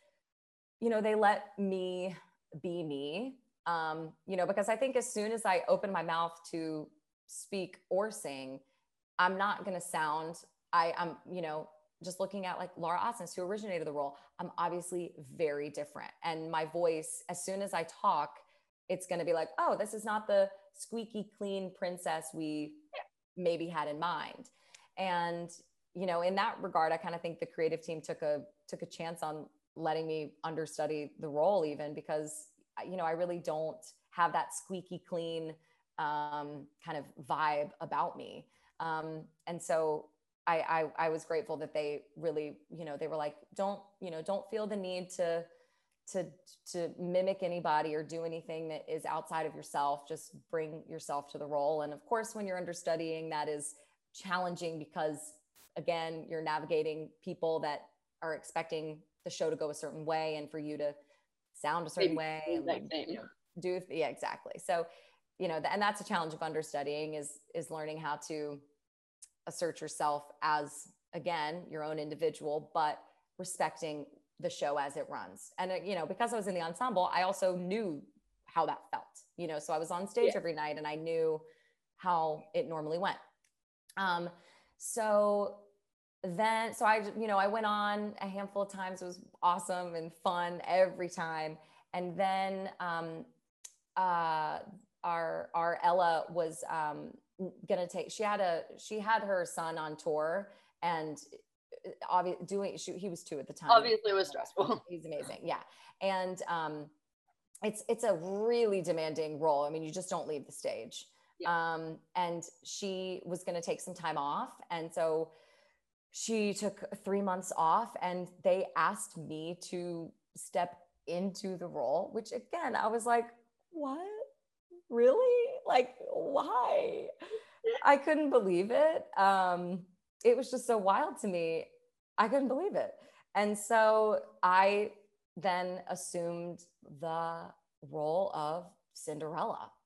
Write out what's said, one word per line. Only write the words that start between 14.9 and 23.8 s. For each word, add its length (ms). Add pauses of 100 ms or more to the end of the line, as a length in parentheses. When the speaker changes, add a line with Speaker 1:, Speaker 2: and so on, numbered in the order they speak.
Speaker 1:
very 340
different. 440 (100)
And 280
my 140
voice, 640
as 160
soon 160
as 140
I 100
talk, 540 (500)
it's 180
gonna 180
be 80
like, 260
"Oh, 180
this 180
is 100
not 240
the 220 (240)
squeaky 500 (120)
clean 380
princess 580
we 440 (180)
Speaker 2:
Yeah. 80 (340)
Speaker 1:
maybe 320
had 200